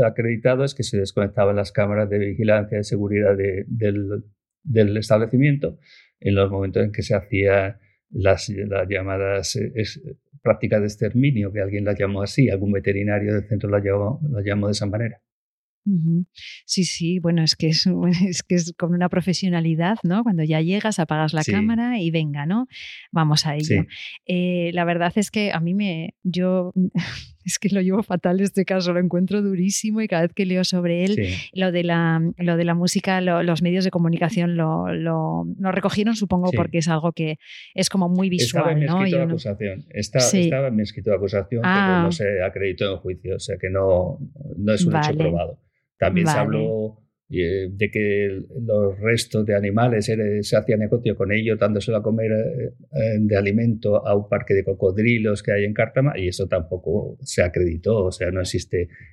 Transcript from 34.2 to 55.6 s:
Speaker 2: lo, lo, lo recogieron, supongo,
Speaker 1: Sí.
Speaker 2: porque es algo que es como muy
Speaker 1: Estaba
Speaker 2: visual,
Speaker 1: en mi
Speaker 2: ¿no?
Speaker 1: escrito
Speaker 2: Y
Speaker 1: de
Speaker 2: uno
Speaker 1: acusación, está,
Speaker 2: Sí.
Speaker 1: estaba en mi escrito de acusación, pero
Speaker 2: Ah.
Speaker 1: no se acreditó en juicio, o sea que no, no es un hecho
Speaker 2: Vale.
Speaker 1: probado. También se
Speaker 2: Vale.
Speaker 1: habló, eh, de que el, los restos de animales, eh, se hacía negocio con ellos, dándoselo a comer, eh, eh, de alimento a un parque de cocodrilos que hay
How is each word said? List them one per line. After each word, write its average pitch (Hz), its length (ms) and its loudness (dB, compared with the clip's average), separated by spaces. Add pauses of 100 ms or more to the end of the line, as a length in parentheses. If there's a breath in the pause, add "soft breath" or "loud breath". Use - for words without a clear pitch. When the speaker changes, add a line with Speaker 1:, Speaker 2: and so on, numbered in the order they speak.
Speaker 2:
lo, 165 360 -2
lo, 165 540 -2 (100)
lo 190 140 -2
recogieron, 202 440 0
supongo, 180 360 0
Speaker 1:
Sí. - 60 0
Speaker 2:
porque 165 200 0
es 165 120 0
algo 165 220 0
que 156 260 -4 (360 loud breath)
es - 160 -2
como 185 180 2
muy 185 280 2
Speaker 1:
Estaba 147 320 0
Speaker 2:
visual, 160 60 2
Speaker 1:
en 151 80 2
mi 143 40 2
Speaker 2:
¿no? 170 120 0
Speaker 1:
escrito 196 100 2
Speaker 2:
Y 170 120 2
Speaker 1:
de 165 60 2
Speaker 2:
uno 165 80 0
Speaker 1:
acusación, 104 560 -6
está, 104 300 -2
Speaker 2:
Sí. 151 220 4
Speaker 1:
estaba 139 260 2
en 117 80 -2
mi 107 80 2
escrito 101 260 -4
de 101 60 4
acusación, 101 480 -2
pero 180 100 2
Speaker 2:
Ah. 185 320 4
Speaker 1:
no 175 60 0
se 101 320 0
acreditó 95 500 -2
en 90 60 -4
juicio, 92 380 -6
o - 20 -10
sea 95 200 -6
que 95 120 -4
no, 95 480 2 (400)
no 104 140 2
es 180 120 2
un 160 100 4
hecho 151 140 2
Speaker 2:
Vale. - 80 0
Speaker 1:
probado. 160 420 -2 (380)
También 98 280 2
se 156 80 4
Speaker 2:
Vale. 104 120 2
Speaker 1:
habló, 110 520 -2 (320)
eh, 90 420 -2
de 101 200 -2
que 104 340 0
el, 95 220 -6 (180)
los 101 340 0
restos 110 460 0
de 104 100 2
animales, 107 540 2
eh, 107 320 0
se 110 160 0
hacía 107 180 2
negocio 107 400 0
con 101 160 -2
ellos, 110 280 2
dándoselo 110 380 0
a 107 40 0
comer, 110 300 0
eh, 110 340 -2 (260)
eh, 110 280 0
de 104 180 4
alimento 104 680 2
a 104 100 4
un 101 100 -2
parque 104 280 0
de 98 80 2
cocodrilos 104 800 2
que 110 80 -2
hay 101 120 2